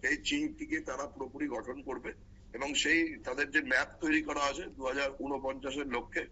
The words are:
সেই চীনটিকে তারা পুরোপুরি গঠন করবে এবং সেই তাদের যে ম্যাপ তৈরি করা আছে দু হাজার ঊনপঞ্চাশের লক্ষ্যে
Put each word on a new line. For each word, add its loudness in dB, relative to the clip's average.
সেই 0
চীনটিকে 0
তারা -4
পুরোপুরি -6
গঠন -4
করবে -6
এবং -2
সেই 4
তাদের 0
যে 6
ম্যাপ 4
তৈরি 4
করা 0
আছে 2
দু -10
হাজার 2
ঊনপঞ্চাশের -2
লক্ষ্যে -2